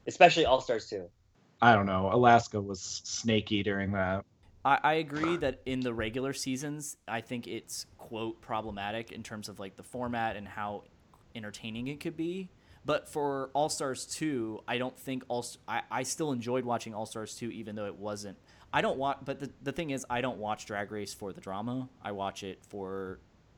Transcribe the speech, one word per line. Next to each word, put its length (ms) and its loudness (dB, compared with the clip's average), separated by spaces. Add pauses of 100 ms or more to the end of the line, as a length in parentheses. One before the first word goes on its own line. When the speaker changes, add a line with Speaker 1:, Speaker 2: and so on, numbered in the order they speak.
Speaker 1:
especially 380 10
All 160 6
Stars 280 -2
two. 180 -6 (540)
Speaker 2:
I 140 12
don't 100 6
know. 260 4
Alaska 480 8
was 220 -4 (240)
snaky 580 2
during 280 0
that. 340 0 (400)
Speaker 3:
I, 180 6
I 120 4
agree 420 0
that 280 -2
in 160 -2
the 120 0
regular 400 -2
seasons, 640 -6 (100)
I 140 -4
think 260 -8
it's, 380 -8 (140)
quote, 420 -8
problematic 720 -4
in 100 -12
terms 260 -10
of, 120 -12
like, 160 -12
the 80 -18
format 520 -2
and 120 -10
how 360 -6 (520)
entertaining 520 -8
it 120 -8
could 180 -6
be. 320 -4 (360)
But 220 0
for 460 -2
All 160 2
Stars 360 -4
two, 640 -2
I 100 0
don't 220 -4
think 300 -6
All 100 -2
S-, 180 -8 (120)
I, 200 0
I 140 0
still 300 -2
enjoyed 320 0
watching 280 -2
All 120 -6
Stars 300 -8
two, 160 -8
even 260 -10
though 80 -4
it 100 -6
wasn't. 420 -8 (360)
I 80 4
don't 160 0
wa-, 260 0
but 160 -6
the, 100 -8 (120)
the 100 -4
thing 200 -4
is, 180 -4
I 100 0
don't 200 0
watch 260 -4
Drag 260 -4
Race 220 -6
for 180 -8
the 80 -14
drama. 480 -4 (160)
I 80 -4
watch 320 -4
it 240 -8
for, 520 -6 (380)